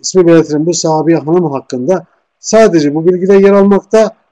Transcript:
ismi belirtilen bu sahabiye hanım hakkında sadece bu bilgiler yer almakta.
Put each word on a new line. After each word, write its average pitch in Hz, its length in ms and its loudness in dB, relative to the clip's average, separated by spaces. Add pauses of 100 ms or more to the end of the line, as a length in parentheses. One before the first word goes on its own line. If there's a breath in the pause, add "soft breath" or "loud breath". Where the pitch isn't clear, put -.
ismi 180 260 0
belirtilen 156 380 0
bu 170 80 -2
sahabiye 160 440 -2
hanım 156 340 -2
hakkında 139 540 -6 (340)
sadece 170 560 0
bu 160 100 -4
bilgiler 185 340 2
yer 196 140 2
almakta. 202 600 0 (160)